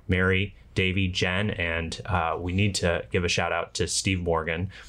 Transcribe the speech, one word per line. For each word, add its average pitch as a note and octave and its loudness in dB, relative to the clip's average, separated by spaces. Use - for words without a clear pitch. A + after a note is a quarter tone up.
Mary, F#2 2
Davey, F#2+ 2
Jen, F#2+ 0
and, E2 -2
uh, E2 0
we F2 -4
need G2 2
to E2+ 2
give F2+ 0
a F2 2
shout E2+ 0
out E2+ -2
to F2 -2
Steve F#2+ 0
Morgan, E2+ -2